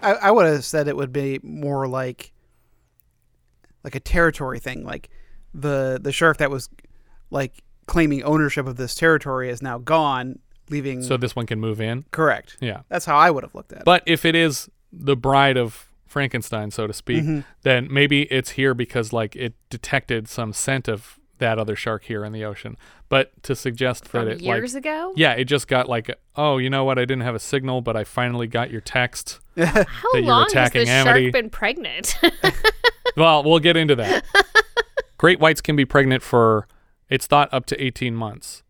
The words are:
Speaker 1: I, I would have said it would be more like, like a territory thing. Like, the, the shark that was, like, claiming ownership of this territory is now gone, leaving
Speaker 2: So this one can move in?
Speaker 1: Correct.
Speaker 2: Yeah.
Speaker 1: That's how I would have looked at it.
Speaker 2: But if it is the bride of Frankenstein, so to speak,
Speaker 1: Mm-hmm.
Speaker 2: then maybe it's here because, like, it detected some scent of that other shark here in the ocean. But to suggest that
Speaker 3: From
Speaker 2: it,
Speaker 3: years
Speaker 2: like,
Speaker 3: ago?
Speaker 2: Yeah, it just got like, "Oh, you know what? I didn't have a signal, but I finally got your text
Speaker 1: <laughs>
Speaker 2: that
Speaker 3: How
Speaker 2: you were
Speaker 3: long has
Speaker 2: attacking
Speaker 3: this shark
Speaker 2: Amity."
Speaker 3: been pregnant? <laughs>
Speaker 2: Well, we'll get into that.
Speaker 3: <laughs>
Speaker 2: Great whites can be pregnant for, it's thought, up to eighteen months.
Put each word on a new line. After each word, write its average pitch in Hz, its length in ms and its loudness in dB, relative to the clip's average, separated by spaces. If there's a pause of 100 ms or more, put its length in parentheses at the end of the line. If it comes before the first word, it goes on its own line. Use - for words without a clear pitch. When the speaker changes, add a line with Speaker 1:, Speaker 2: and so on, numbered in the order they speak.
Speaker 1:
I, 233 100 4
I 208 180 4
would 220 140 8
have 147 180 2
said 147 240 -2
it 147 80 -2
would 139 160 -6
be 135 300 -4
more 143 460 -6
like, 127 440 -8 (1500)
like 135 120 -12
a 147 40 -6
territory 147 600 0
thing. 127 240 -10
Like, - 260 -12 (440)
the, 135 480 -2
the 139 100 -4
shark 156 260 4
that 143 140 0
was, 131 180 -8 (640)
like, 139 320 -6 (240)
claiming 147 360 2
ownership 147 440 0
of 127 100 -8
this 123 160 -8
territory 139 560 0
is 120 120 -8
now 127 180 -8
gone, 131 600 0 (300)
leaving 135 320 -6
Speaker 2:
So 127 160 -2
this 123 180 -4
one 117 120 -6
can 110 120 -4
move 110 220 -4
in? 117 300 -4
Speaker 1:
Correct. - 480 -2
Speaker 2:
Yeah. 113 300 -8
Speaker 1:
That's 175 160 -6
how 151 120 2
I 165 140 6
would 139 120 -4
have - 120 -18
looked - 180 -18
at - 60 -20
it. - 60 -4
Speaker 2:
But 175 200 4
if 165 180 0
it 165 120 2
is 160 340 0 (240)
the 139 220 -2
bride 135 420 2
of 117 300 -6 (180)
Frankenstein, 117 640 -6
so 110 160 -6
to 104 80 -8
speak, - 300 -2
Speaker 1:
Mm-hmm. 151 160 -2 (240)
Speaker 2:
then 131 280 2
maybe 143 320 2
it's 131 280 -4
here 135 240 0
because, 117 360 -4
like, 113 240 -4
it 120 200 -8 (160)
detected 117 560 -6
some 110 260 -8
scent 135 340 -4
of 110 300 -8 (220)
that 113 200 0
other 107 160 -4
shark 110 300 -6
here 107 200 -6
in 107 80 -10
the 110 100 -8
ocean. 107 320 -12 (340)
But 135 220 0 (120)
to 135 120 -4
suggest 127 500 -4
that - 40 -20
Speaker 3:
From 117 180 -2
Speaker 2:
it, 113 140 -6
Speaker 3:
years 233 320 -4
Speaker 2:
like, 269 100 -10
Speaker 3:
ago? 311 320 -6
Speaker 2:
Yeah, 151 180 2
it 127 120 -2
just 139 220 -2
got 127 200 0
like, 120 220 -4 (260)
"Oh, 147 220 0
you 127 120 -2
know 135 140 0
what? 131 140 0
I 123 80 0
didn't 127 160 -2
have 120 140 -4
a 107 40 -6
signal, 131 420 -4
but 117 140 -4
I 107 80 -4
finally 120 440 -4
got 117 240 -4
your 110 100 -10
text - 680 -4
Speaker 1:
<laughs> - 80 -18
Speaker 2:
that 170 320 4
Speaker 3:
How - 280 -6
Speaker 2:
you 427 60 4
were - 60 0
Speaker 3:
long 247 180 6
has 427 60 -2
Speaker 2:
attacking 123 300 4
Speaker 3:
this 117 80 2
shark 131 180 6
Speaker 2:
Amity." 131 240 4
Speaker 3:
been 226 180 0
pregnant? 208 720 -4
<laughs> - 40 2 (880)
Speaker 2:
Well, 156 280 6
we'll 160 140 6
get 165 180 4
into 156 200 4
that. 117 280 0 (480)
Speaker 3:
<laughs> - 460 -6
Speaker 2:
Great 175 220 6
whites 160 200 4
can 151 160 -2
be 139 100 4
pregnant 131 360 2
for, 113 460 4 (420)
it's 135 160 -2
thought, 147 260 4
up 131 160 -4
to 139 160 -6
eighteen 123 320 -4
months. - 540 -10